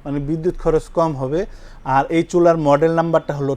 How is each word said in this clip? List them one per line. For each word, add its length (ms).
মানে 140
বিদ্যুৎ 440
খরচ 300
কম 220
হবে। 300
আর 240
এই 140
চুলার 340
মডেল 380
নাম্বারটা 380
হলো 240